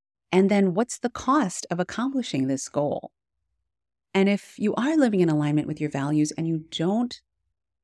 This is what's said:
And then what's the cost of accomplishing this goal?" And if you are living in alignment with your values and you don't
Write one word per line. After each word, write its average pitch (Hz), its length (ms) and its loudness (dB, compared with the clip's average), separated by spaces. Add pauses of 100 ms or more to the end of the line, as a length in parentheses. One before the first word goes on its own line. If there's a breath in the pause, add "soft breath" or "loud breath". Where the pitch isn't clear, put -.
(320)
And 190 180 4
then 196 240 2
what's 220 240 -2
the 240 120 -4
cost 254 600 -2
of 170 100 -2
accomplishing 226 680 -4
this 135 220 -4
goal?" 143 420 -4 (1040)
And 190 160 4
if - 280 -2
you 208 180 0
are 294 220 0
living 226 220 4
in 175 100 4
alignment 151 380 2
with 151 120 -8
your 147 120 -4
values 151 400 0
and 165 160 -6
you 160 240 -4
don't 220 500 -2 (640)